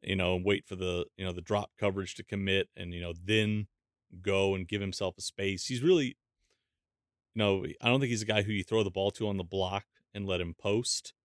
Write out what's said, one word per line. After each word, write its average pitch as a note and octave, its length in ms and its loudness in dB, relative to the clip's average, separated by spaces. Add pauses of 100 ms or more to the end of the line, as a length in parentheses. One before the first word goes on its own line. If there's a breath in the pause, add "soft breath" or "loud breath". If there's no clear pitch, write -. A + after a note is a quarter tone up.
you F#2+ 140 0
know, F#2 280 2
wait G2 220 2
for G2 100 -10
the, F2+ 300 -2 (100)
you F#2+ 80 -10
know, F#2 80 -4
the F2+ 100 -8
drop G2+ 380 -2
coverage G2 360 -2
to A2 80 -14
commit G2 520 0
and, F2 180 -10
you F2 80 -8
know, F2 120 -8 (100)
then G#2+ 440 2 (540)
go G2 340 4
and F#2 120 -4
give G#2 140 -2
himself F#2+ 380 -4
a - 20 -10
space. G2 460 -4
He's B2 160 -4
really, E3 240 4
you - 80 -8 (1200)
know, G2+ 300 2 (160)
I A2 80 0
don't B2+ 100 4
think C#3 100 0
he's A2+ 120 0
a G#2+ 40 -4
guy G#2+ 160 2
who G2+ 100 0
you G2+ 120 0
throw A2 200 2
the G2 60 0
ball G2 220 2
to A2 160 -2
on G2+ 100 -2
the F#2 60 -2
block F#2+ 420 -2 (280)
and G2+ 120 -6
let F#2 160 0
him E2+ 160 -4
post. - 560 -2 (120)